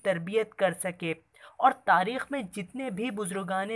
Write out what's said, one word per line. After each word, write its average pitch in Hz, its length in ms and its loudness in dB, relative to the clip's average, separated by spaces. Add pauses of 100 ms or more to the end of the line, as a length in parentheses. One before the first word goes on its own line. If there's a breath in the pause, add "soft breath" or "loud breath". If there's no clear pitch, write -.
तरबियत 196 480 0
कर 185 220 2
सके। 175 400 -4 (440 loud breath)
और 262 120 6 (160)
तारीख़ 202 440 4
में 262 200 -6
जितने 247 400 -6
भी 208 200 -4
बुजुर्गान 190 640 -4